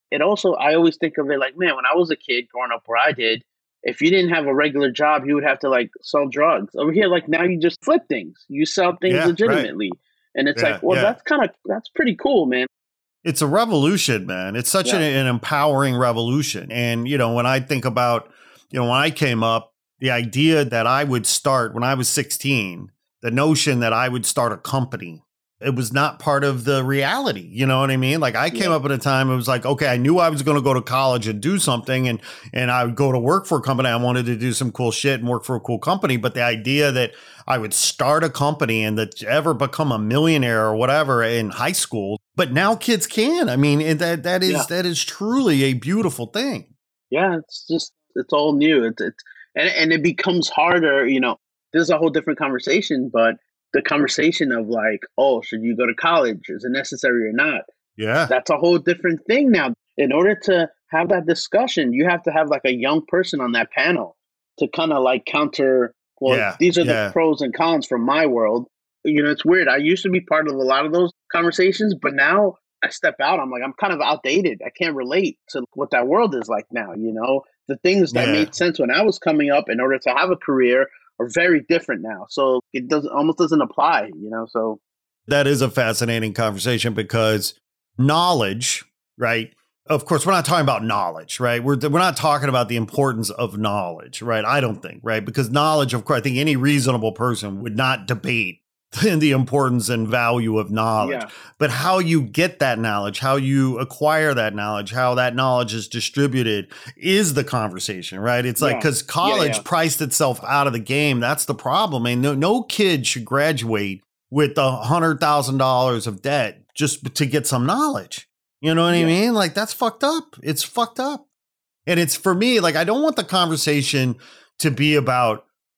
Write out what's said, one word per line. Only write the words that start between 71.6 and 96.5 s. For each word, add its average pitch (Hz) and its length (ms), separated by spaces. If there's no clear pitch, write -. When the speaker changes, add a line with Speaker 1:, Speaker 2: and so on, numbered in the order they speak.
Speaker 1:
but 143 180
now 175 420
I 139 60
step - 320
out, 160 180
I'm 131 120
like, 123 120
I'm 135 160
kind 196 140
of 147 80
outdated. 151 640
I 123 60
can't 165 260
relate 151 400
to 131 140
what 139 160
that 123 160
world 190 280
is 110 140
like 104 220
now, 104 220
you 110 200
know? 127 300
The 135 80
things 180 360
that 120 140
Speaker 2:
Yeah. 110 60
Speaker 1:
made 104 220
sense 175 240
when 123 120
I 175 120
was 214 160
coming 151 320
up 143 180
in 117 100
order 131 200
to - 100
have 147 220
a 170 40
career 131 520
are 120 80
very 170 400
different 143 320
now. 104 280
So 131 320
it 127 140
doesn't, 147 240
almost 151 260
doesn't 156 240
apply, 143 540
you 104 140
know, 113 200
so. 110 300
Speaker 2:
That 143 200
is 139 140
a 131 80
fascinating 113 640
conversation 110 600
because 110 600
knowledge, 131 880
right? 117 360
Of 147 180
course, 156 200
we're 190 60
not 170 140
talking 170 180
about 117 200
knowledge, 90 560
right? 120 240
We're, 139 140
we're 151 220
not 180 180
talking 143 320
about 123 200
the 120 60
importance 113 540
of 107 280
knowledge, 101 640
right? 110 240
I 135 160
don't 117 200
think, - 220
right? 110 200
Because 113 260
knowledge, 147 440
of 113 120
course, 131 140
I - 20
think 127 160
any 147 180